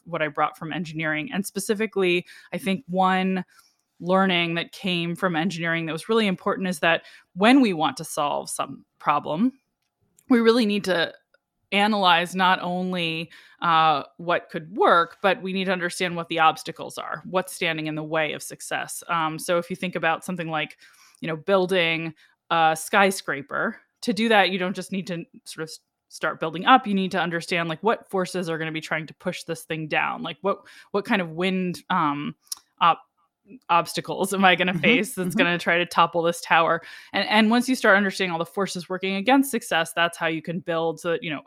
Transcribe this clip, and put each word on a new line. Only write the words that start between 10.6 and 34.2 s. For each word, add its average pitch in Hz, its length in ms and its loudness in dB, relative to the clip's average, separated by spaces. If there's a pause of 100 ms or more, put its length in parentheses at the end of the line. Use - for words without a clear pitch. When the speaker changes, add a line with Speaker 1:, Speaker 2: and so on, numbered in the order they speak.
Speaker 1:
need 208 200 0
to 175 280 0 (580)
analyze 185 640 4
not 185 260 4
only, 175 680 -4 (320)
uh, 160 420 4 (140)
what 170 320 -2
could 170 260 -12
work, 202 460 4
but 185 200 2
we 185 120 -6
need 190 120 -2
to 190 60 -2
understand 175 440 -2
what 165 140 -6
the 165 100 -2
obstacles - 580 2
are, - 280 -8
what's 185 280 -4
standing 160 340 -4
in 151 80 -6
the 156 80 -6
way 156 300 -2
of 143 100 -10
success. - 640 -10
Um, 160 320 -2
so 175 180 0
if 175 120 -4
you 185 60 -4
think 180 200 -8
about 165 300 -2
something 175 240 -6
like, 151 280 -4 (440)
you 160 60 -8
know, 160 80 -4
building 165 800 0 (360)
a 160 280 4
skyscraper, 180 1000 0 (220)
to 240 120 -2
do 220 160 0
that, 196 200 6
you 190 80 -2
don't 180 180 -2
just 180 160 -10
need 190 160 -6
to 170 160 -6 (220)
sort - 180 -12
of 156 60 -10
s-, - 100 -18 (300)
start - 300 -6
building 165 260 -6
up. 254 220 6
You 202 80 0
need 190 160 -2
to 185 100 -2
understand, 170 480 -2
like, 160 140 -8
what 214 260 0
forces 180 400 -4
are 160 80 -4
gonna 160 140 -6
be 156 100 -6
trying 160 260 -6
to - 60 -20
push - 300 -10
this 165 200 -10
thing 160 240 -8
down. 147 360 -2
Like, 165 180 -10
what, 196 220 -2 (280)
what 202 140 -2
kind 214 160 0
of 170 80 -4
wind, 180 600 -2
um, 156 460 -2 (440)
op-, 170 200 4 (720)
obstacles 170 640 -2